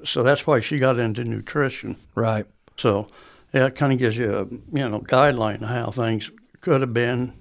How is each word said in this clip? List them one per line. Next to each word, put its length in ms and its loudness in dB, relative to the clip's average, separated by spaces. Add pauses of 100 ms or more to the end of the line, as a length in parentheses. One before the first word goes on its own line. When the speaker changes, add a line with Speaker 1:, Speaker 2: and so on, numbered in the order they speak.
Speaker 1:
so 180 0
that's 240 2
why 120 4
she 200 -2
got 200 2
into 240 -2
nutrition. 760 -4 (180)
Speaker 2:
Right. 300 0 (320)
Speaker 1:
So, 300 0 (460)
yeah, 140 4
it 80 -4
kinda 200 2
gives 220 0
you 180 0
a, 100 -2 (320)
you 120 -2
know, 120 -4
guideline 600 2
of 80 -6
how 220 -4
things 400 -2 (300)
could 180 2
have 140 -2
been, 480 0